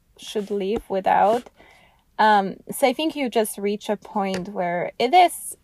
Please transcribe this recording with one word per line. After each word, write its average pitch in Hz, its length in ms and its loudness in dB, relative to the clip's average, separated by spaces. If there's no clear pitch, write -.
should - 320 -8
leave 202 400 -4
without. 190 580 2
Um, 208 380 4
so - 160 0
I 254 60 4
think 311 240 -4
you 269 140 -4
just 220 260 -2
reach 202 320 -4
a 214 80 -2
point 190 540 -4
where 175 480 -4
it 254 160 2
is, - 500 4